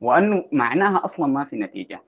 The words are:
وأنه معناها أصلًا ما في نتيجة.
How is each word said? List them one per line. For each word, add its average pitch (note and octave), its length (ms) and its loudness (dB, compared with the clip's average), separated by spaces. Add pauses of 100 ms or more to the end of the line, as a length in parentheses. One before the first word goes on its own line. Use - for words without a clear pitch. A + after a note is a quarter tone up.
وأنه F3+ 520 2
معناها E3 520 2
أصلًا D#3+ 220 -4
ما C#3 180 0
في C3+ 120 -12
نتيجة. F#2+ 500 -10